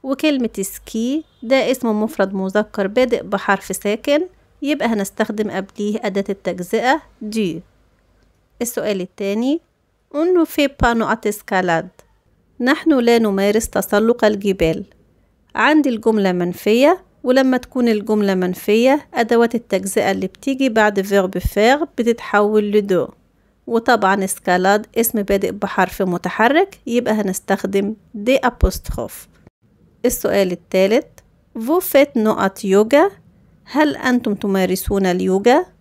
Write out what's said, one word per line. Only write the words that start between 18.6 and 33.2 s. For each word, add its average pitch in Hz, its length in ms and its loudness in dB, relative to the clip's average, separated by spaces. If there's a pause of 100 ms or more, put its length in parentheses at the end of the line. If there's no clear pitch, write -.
أدوات 233 420 2
التجزئة 196 560 -2
اللي 190 160 -2
بتيجي 269 420 -2
بعد 208 380 2
verb 196 320 0
faire 247 440 2 (140)
بتتحول 214 760 0
لدو. 202 360 2 (600)
وطبعًا 214 560 2
اسكالاد 190 640 0 (100)
اسم 226 240 -2
بادئ 196 300 -2
بحرف 202 500 -4
متحرك، 220 840 0
يبقى 233 260 0
هنستخدم 196 840 -2 (180)
دي 226 240 0
أبوستروف. - 880 -2 (800)
السؤال 196 460 0
التالت، 196 680 0 (380)
Vous 294 260 0 (100)
faites 277 240 4
نقط 214 480 0
يوجا؟ 226 460 4 (540)